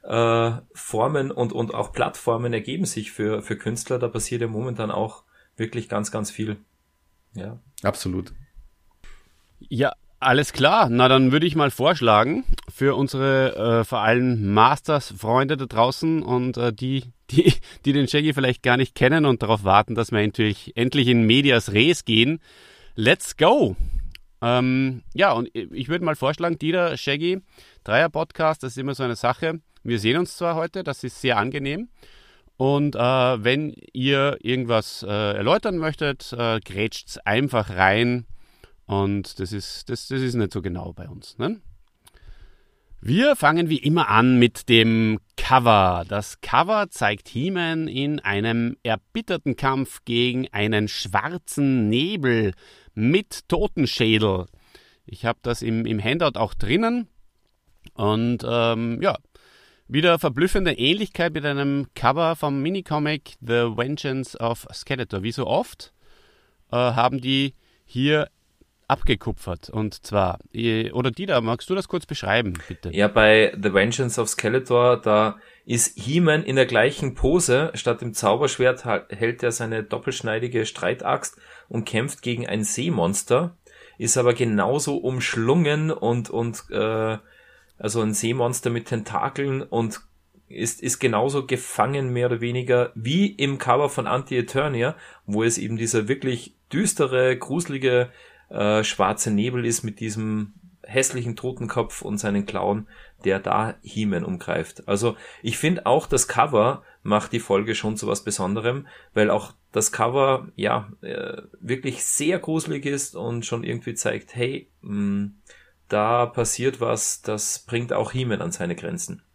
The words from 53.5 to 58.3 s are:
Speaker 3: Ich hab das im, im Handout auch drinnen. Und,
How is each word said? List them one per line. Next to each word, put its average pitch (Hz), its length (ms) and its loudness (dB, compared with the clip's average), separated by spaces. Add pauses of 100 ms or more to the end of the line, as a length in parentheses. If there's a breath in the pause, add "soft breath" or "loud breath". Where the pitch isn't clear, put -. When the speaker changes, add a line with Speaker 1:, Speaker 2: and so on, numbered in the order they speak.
Speaker 3:
Ich - 220 -10
hab 117 160 -4
das 120 180 -4
im, 113 240 -2
im 110 180 -2
Handout 143 360 0
auch 107 160 0
drinnen. 226 540 0 (840)
Und, 113 440 0 (100)